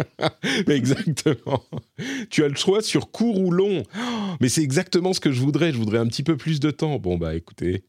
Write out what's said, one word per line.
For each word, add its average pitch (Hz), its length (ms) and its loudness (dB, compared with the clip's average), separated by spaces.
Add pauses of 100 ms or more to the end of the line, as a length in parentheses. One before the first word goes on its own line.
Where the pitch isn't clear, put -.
(280)
<laughs> 247 380 -2
Mais 151 100 4
exactement. 135 880 0 (680)
Tu 160 140 2
as 143 40 2
le 143 60 -2
choix 196 260 2
sur 160 300 -2
court 220 280 0
ou 190 120 2
long. 180 320 2 (120)
Oh, 202 60 -8 (400)
mais 127 80 4
c'est 160 140 2
exactement 175 500 0
ce 180 80 -2
que 151 120 2
je 123 100 0
voudrais. 151 300 2
Je 127 40 -2
voudrais 110 220 0
un 117 80 2
petit 117 160 -4
peu 160 160 0
plus 156 220 -2
de 151 100 2
temps. 147 280 -2
Bon, 90 200 -2
bah, 82 160 -4
écoutez, 87 540 -6